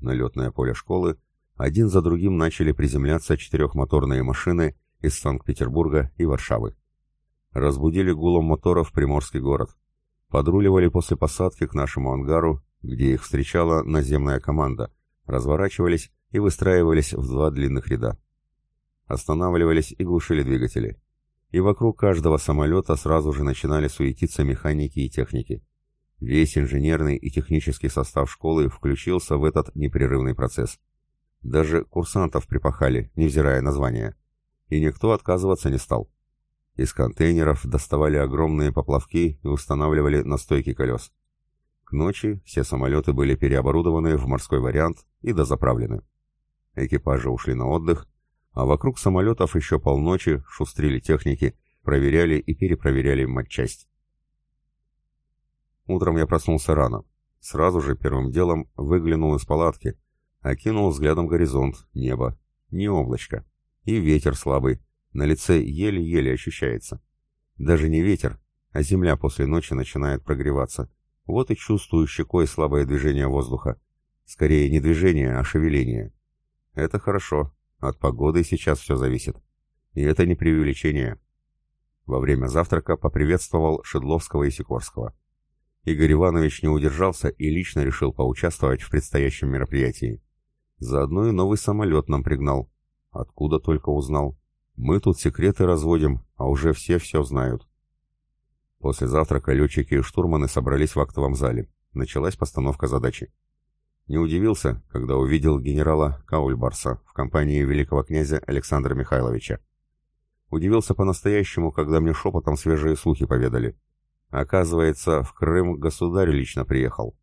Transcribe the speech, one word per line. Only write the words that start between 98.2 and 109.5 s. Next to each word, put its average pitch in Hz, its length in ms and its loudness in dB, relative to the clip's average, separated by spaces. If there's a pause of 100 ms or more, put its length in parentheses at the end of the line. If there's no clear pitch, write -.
После 67 280 -2
завтрака 69 460 0
летчики 71 420 0
и 69 80 4
штурманы 78 460 0
собрались 69 460 0
в 76 60 0
актовом 69 340 -2
зале. 60 360 -2 (220)
Началась 67 440 -4
постановка 67 520 -2
задачи. 62 440 -4 (760)
Не 73 100 -2
удивился, 82 680 0
когда 62 280 -2
увидел 71 420 2
генерала 73 680 0
Каульбарса 64 800 -2
в - 60 -20
компании 73 520 0
великого 69 400 0
князя 78 420 -2
Александра 67 480 -2
Михайловича. 62 640 -2 (880)